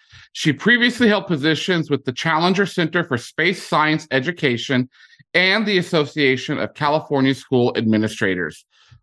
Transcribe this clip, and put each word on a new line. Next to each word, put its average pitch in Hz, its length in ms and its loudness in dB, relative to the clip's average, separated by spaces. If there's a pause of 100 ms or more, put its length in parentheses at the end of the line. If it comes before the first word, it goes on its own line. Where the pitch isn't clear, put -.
(320)
She - 200 0
previously 240 540 2
held 202 220 2
positions 156 600 0
with 139 160 -2
the 131 80 -4
Challenger 170 540 0
Center 170 380 -2
for 165 120 -2
Space 175 460 -4
Science 151 480 0
Education 131 800 -2 (420)
and 190 320 2
the 202 140 0
Association 147 800 0
of 104 160 -6
California 147 600 0
School 123 400 2
Administrators. 107 880 -2 (360)